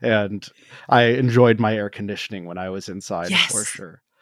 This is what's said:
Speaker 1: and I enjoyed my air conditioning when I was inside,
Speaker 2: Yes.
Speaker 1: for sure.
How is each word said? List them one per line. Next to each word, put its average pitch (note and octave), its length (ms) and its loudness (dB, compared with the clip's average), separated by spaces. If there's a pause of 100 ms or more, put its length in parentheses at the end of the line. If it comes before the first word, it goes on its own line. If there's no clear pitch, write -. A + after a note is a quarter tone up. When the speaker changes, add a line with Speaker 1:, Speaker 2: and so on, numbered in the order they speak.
Speaker 1:
and G#2 480 0 (400)
I A#2+ 180 6
enjoyed A#2+ 520 4
my A2 160 0
air G#2 160 -4
conditioning G2+ 540 -10
when F2 120 -12
I F#2 140 -8
was F#2+ 180 -10
inside, F#2 420 -8
Speaker 2:
Yes. - 200 0
Speaker 1:
for G#2+ 140 -4
sure. - 360 -14 (220)